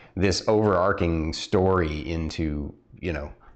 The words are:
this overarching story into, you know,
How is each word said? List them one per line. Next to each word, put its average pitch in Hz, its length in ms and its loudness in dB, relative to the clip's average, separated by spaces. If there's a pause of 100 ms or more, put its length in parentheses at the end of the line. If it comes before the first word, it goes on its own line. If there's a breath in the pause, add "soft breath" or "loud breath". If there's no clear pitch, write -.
(140 loud breath)
this 92 320 0
overarching 92 840 2
story 90 760 0
into, 78 640 -4 (280)
you 87 120 -4
know, 73 200 -8 (240 soft breath)